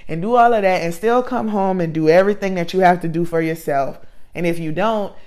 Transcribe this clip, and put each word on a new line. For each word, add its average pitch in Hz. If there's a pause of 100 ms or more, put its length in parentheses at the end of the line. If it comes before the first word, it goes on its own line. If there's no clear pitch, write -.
and 160
do 220
all 240
of 220
that 185
and 170
still 233
come 233
home 190
and 160
do 160
everything 196
that 170
you 185
have 180
to 175
do 165
for 165
yourself. 160 (360)
And 175
if 165
you 160
don't, 202 (120)